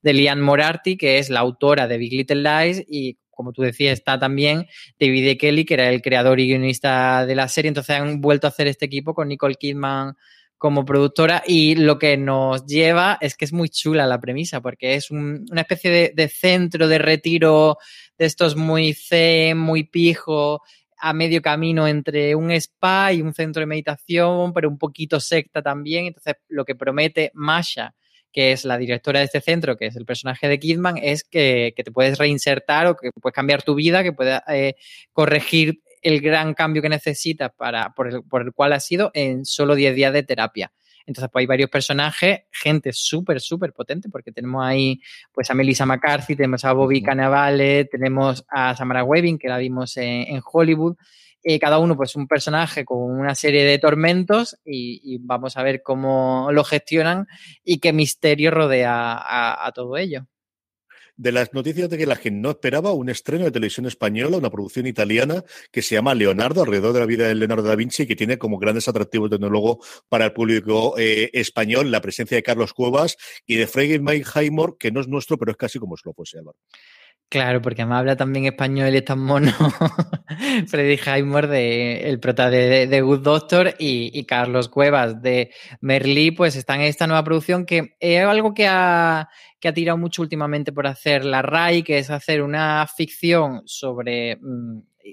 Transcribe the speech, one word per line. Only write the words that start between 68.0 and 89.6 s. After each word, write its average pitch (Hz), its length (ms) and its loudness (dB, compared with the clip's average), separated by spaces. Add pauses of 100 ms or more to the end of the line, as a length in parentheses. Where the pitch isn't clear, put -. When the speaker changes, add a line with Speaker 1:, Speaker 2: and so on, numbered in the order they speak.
Speaker 2:
que 110 80 0
tiene 117 220 -2
como 107 200 -4
grandes 107 300 -2
atractivos, 107 420 -2
desde 101 200 -2
luego, 107 340 0 (240)
para 110 160 2
el 107 80 2
público, 110 640 0
eh, 110 360 2
español, 120 580 0
la 110 80 0
presencia 110 380 -4
de 110 60 0
Carlos 113 300 -2
Cuevas 135 440 0 (280)
y 113 100 -2
de 113 120 2
Freddy 147 560 0
Highmore, 156 560 -2
que 110 140 -4
no 135 80 -2
es 127 80 -8
nuestro, 135 280 -4
pero 113 140 -4
es 110 60 -12
casi 123 200 -6
como 92 200 -10
si - 80 -20
lo 80 80 -12
fuese, 82 260 -18
Álvaro. 76 180 -20 (720)
Speaker 1:
Claro, 127 320 -2
porque 117 220 -6
además 120 160 -2
habla 131 180 0
también 135 280 -2
español 135 460 -2
y 135 60 2
es 131 80 0
tan 135 140 -4
mono. 139 320 2
<laughs> 170 1160 -2
Freddy 143 300 2
Highmore, 139 500 0
de, 120 640 -2
el 127 100 -2
prota 127 300 2
de, 123 180 4
de, 131 200 4
de 135 140 4
Good 135 180 4
Doctor, 156 580 2
y, 127 400 -2
y 131 80 -8
Carlos 123 420 0
Cuevas, 127 540 2
de 123 300 0 (280)
Merlí, 139 520 2
pues, 165 240 0
están 139 260 -4
en 147 60 2
esta 151 180 0
nueva 160 180 2
producción 160 440 0
que 165 320 -2
es 175 260 4
algo 214 300 2
que 208 120 2
ha, 170 640 2 (300)
que - 80 -4